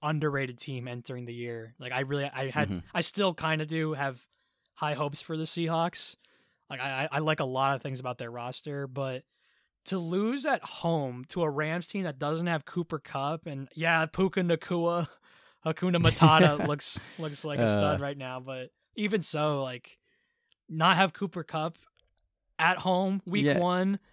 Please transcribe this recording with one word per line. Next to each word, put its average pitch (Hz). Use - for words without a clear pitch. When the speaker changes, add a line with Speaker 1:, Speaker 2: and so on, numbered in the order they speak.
Speaker 1:
underrated 143
team 127
entering 123
the 117
year. 117
Like, 123
I 127
really, 139
I 135
had, 143
Speaker 2:
Mm-hmm. 92
Speaker 1:
I 175
still 190
kinda 156
do 156
have 139
high 151
hopes 143
for 160
the 160
Seahawks. 165
Like, 135
I, 135
I, 139
I -
like 156
a 143
lot 135
of 131
things 135
about 127
their 117
roster, 127
but 131
to 190
lose 202
at 277
home 139
to 180
a 156
Rams 151
team 196
that 147
doesn't 160
have 160
Cooper 165
Kupp 147
and, 135
yeah, 160
Puka 190
Nacua, 170
Hakuna 175
Matata 156
Speaker 2:
<laughs> -
Speaker 1:
looks, -
looks 151
like 147
a 113
stud 107
Speaker 2:
Uh. 139
Speaker 1:
right 143
now, 127
but 127
even 208
so, 151
like, 123
not 160
have 185
Cooper 175
Kupp 160
at 175
home 190
week 185
Speaker 2:
Yeah. 143
Speaker 1:
one, 185